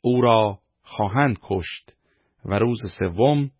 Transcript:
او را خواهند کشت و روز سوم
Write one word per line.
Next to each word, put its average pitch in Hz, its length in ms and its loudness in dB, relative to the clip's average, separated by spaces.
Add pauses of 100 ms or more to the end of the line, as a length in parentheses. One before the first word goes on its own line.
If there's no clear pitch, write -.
او 123 200 0
را 110 380 4 (240)
خواهند 110 600 -2
کشت - 520 -8 (500)
و 98 140 -2
روز 113 220 0 (180)
سوم 131 600 0